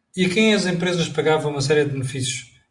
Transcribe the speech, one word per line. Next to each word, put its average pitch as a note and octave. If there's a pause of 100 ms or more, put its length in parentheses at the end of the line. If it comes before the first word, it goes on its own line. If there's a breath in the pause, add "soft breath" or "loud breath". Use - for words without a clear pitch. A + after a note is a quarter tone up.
(160)
e F#3
a F#3
quem A3
as F#3
empresas F3
pagavam D3+
uma C#3+
série D3
de C#3+
benefícios C3 (200)